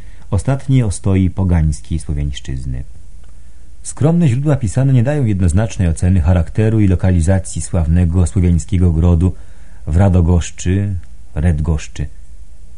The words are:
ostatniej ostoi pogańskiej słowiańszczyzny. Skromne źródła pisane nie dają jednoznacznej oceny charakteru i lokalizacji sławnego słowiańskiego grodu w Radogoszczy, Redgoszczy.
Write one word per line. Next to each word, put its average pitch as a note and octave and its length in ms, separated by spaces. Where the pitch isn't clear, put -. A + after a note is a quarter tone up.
ostatniej C3+ 520
ostoi F#2+ 480
pogańskiej E2 680
słowiańszczyzny. C2+ 880
Skromne E3 460
źródła C#3 280
pisane B2+ 360
nie B2+ 100
dają C#3+ 220
jednoznacznej F#2+ 640
oceny F2+ 320
charakteru F#2 600
i G2+ 80
lokalizacji F2+ 760
sławnego E2+ 640
słowiańskiego F2 680
grodu E2+ 420
w D2+ 100
Radogoszczy, F2+ 960
Redgoszczy. D#2 720